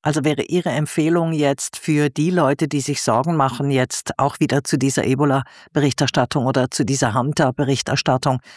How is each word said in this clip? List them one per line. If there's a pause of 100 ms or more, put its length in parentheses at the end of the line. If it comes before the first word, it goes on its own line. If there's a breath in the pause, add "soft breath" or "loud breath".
Also
wäre
Ihre
Empfehlung
jetzt
für
die
Leute,
die
sich
Sorgen
machen,
jetzt
auch
wieder
zu
dieser
Ebola-Berichterstattung
oder
zu
dieser
Hunter-Berichterstattung, (180 loud breath)